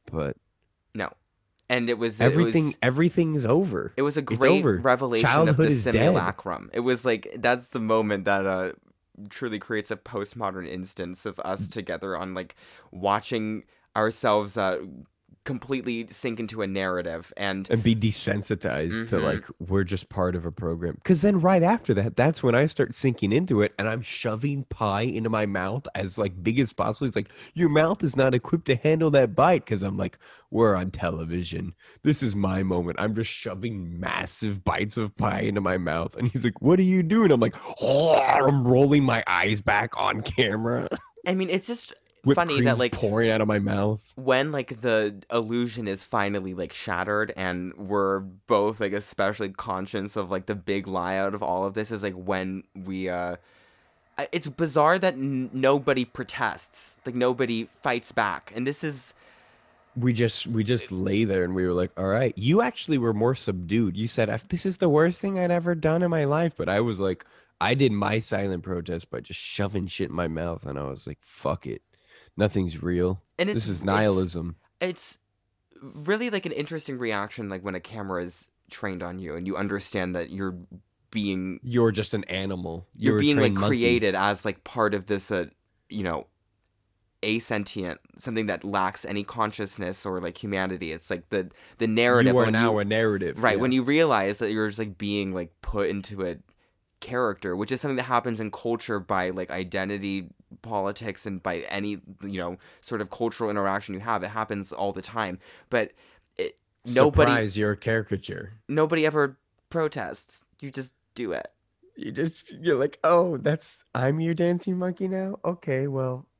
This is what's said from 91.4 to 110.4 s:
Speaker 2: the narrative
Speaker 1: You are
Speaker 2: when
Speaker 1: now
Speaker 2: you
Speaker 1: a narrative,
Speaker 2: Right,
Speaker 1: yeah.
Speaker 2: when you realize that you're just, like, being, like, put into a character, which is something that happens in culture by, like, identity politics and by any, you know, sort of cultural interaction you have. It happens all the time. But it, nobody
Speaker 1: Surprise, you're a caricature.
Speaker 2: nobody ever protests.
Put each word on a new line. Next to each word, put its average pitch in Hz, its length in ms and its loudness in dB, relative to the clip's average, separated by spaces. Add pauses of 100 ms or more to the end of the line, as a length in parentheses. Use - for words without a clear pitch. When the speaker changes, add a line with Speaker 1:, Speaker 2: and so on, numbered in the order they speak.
Speaker 2:
the 113 100 0
narrative 120 460 6
Speaker 1:
You 127 40 6
are 120 60 6
Speaker 2:
when 113 80 2
Speaker 1:
now 113 220 4
Speaker 2:
you 104 40 2
Speaker 1:
a 101 60 0
narrative, 104 580 0
Speaker 2:
Right, 110 140 4
Speaker 1:
yeah. 104 40 2
Speaker 2:
when 127 120 2
you 131 100 2
realize 120 560 2
that 107 140 -2
you're 107 160 0
just, 104 100 -8
like, 104 200 -6
being, 101 360 -2
like, 87 160 -6 (100)
put 101 280 -2
into 98 360 -6
a 87 120 -4 (640)
character, 104 560 -4
which 110 160 -4
is 131 80 -4
something 139 160 -2
that 120 80 -4
happens 120 360 -2
in 107 100 -6
culture 113 500 -4
by, 92 300 -2
like, 90 200 -6
identity 95 800 -6 (340)
politics 101 640 -6
and 95 160 -8
by 90 200 -4
any, 101 380 -6 (220)
you 98 160 -8
know, 87 180 -6 (240)
sort 110 200 -6
of 101 100 -8
cultural 113 400 -4
interaction 101 440 -2
you 92 60 -8
have. 107 220 -4
It 92 60 -4
happens 107 440 -6
all 98 200 -4
the 95 100 -8
time. 101 360 -6 (320)
But 110 220 0 (460)
it, - 200 -6 (260)
nobody 135 480 6
Speaker 1:
Surprise, 107 260 0
you're 104 140 2
a 101 40 -2
caricature. 104 760 -4 (160)
Speaker 2:
nobody 156 380 2
ever 147 300 2 (340)
protests. 147 760 -6 (160)